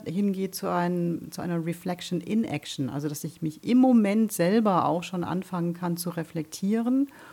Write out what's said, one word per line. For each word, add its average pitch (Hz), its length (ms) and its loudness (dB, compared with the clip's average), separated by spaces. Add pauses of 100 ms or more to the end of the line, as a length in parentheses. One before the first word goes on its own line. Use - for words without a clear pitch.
hingeht 190 480 -2
zu 190 160 -4
ein-, 175 600 0
zu - 100 -10
einer 170 240 -2
Reflection 175 560 -4
in 220 220 0
Action, 143 480 -6
also 147 180 -4
dass 147 140 -8
ich - 180 -10
mich 156 220 -6
im 247 160 4
Moment 220 520 6
selber 185 540 4
auch 156 160 2
schon 170 220 -6
anfangen 175 500 -2
kann 175 240 -2
zu 170 140 -6
reflektieren, 220 960 0 (260)